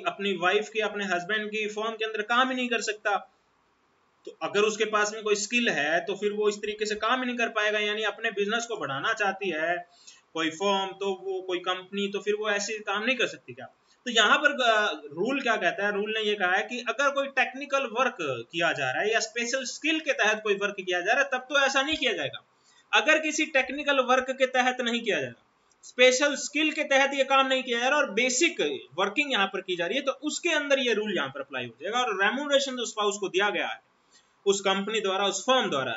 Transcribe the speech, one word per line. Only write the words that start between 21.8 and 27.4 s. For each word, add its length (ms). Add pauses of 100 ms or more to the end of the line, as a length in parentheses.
नहीं 140
किया 160
जाएगा। 320 (480)
अगर 260
किसी 280
technical 540
work 300
के 160
तहत 340
नहीं 200
किया 200
जा 60
रहा, 160 (400)
special 520
skill 380
के 120
तहत 300
ये 100
काम 220